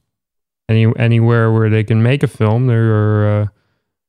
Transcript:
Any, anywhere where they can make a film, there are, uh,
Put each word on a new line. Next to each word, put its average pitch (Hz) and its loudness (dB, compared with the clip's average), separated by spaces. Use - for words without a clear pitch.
Any, 110 2
anywhere 117 0
where 110 0
they 110 0
can 110 0
make 127 0
a 143 2
film, 113 -2
there 113 0
are, 107 0
uh, 104 -2